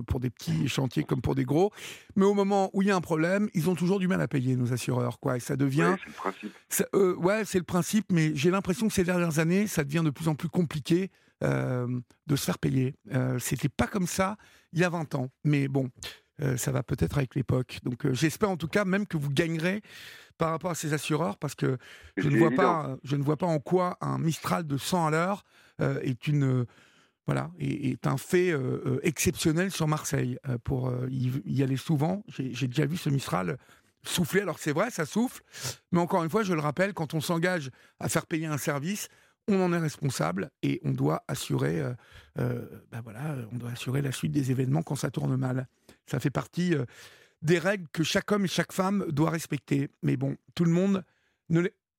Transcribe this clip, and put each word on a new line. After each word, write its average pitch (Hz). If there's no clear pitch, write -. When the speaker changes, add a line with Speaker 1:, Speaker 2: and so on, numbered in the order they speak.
Speaker 1:
pour 131
des 123
petits 160
chantiers 139
comme 139
pour 143
des 135
gros. 160
Mais 196
au 202
moment 196
où 196
il 196
y 208
a 190
un 180
problème, 175
ils 165
ont 185
toujours 180
du 180
mal 180
à 143
payer, 131
nos 123
assureurs, 123
quoi. 131
Et -
ça 139
devient 139
Speaker 2:
Oui, 190
c'est -
le 220
principe. 196
Speaker 1:
ça, -
euh, 185
ouais, 202
c'est 190
le 170
principe, 175
mais 156
j'ai 147
l'impression 190
que 196
ces 190
dernières 170
années, 180
ça 165
devient 151
de 190
plus 160
en 156
plus 165
compliqué, 175
euh, 131
de 147
se -
faire -
payer. 131
Euh, 127
c'était 135
pas 233
comme 180
ça 190
il 165
y 175
a 180
vingt 160
ans, 131
mais 143
bon, 135
euh, -
ça 139
va 127
peut-être -
avec 139
l'époque. -
Donc, 127
euh, 139
j'espère 156
en 185
tout 156
cas 208
même 190
que -
vous 143
gagnerez 165
par 165
rapport 165
à 165
ces 151
assureurs, 156
parce 147
que 135
je -
Speaker 2:
C'est 151
Speaker 1:
ne 143
vois -
Speaker 2:
évident. 156
Speaker 1:
pas, 151
je 131
ne 143
vois 143
pas 180
en 160
quoi 180
un 139
Mistral 165
de 143
cent 165
à 151
l'heure, 175
euh, 139
est 135
une, 147
euh, 127
voilà, 143
est, 135
est 123
un 139
fait, 180
euh, 131
euh, 131
exceptionnel 165
sur 160
Marseille. 131
Euh, 123
pour, 127
euh, 127
y, 131
y 139
aller 131
souvent, 160
j'ai, 131
j'ai 127
déjà 143
vu 160
ce 156
Mistral 139
souffler. 180
Alors 175
c'est 151
vrai, 196
ça 160
souffle, -
mais 170
encore 175
une 160
fois, 220
je 185
le 151
rappelle, 170
quand 160
on 156
s'engage 170
à 156
faire -
payer 160
un 151
service, 156
on 190
en 175
est 170
responsable 156
et 139
on 143
doit 135
assurer, 147
euh, 127
euh, 123
ben 117
voilà, 127
on 123
doit 120
assurer 131
la 135
suite 156
des 139
événements 131
quand 147
ça 143
tourne 143
mal. 131
Ça 139
fait 143
partie, 165
euh, 131
des 160
règles 185
que 165
chaque 190
homme 202
et -
chaque -
femme 190
doit 156
respecter. 147
Mais 139
bon, 139
tout 175
le 165
monde 185
ne 165
les, 180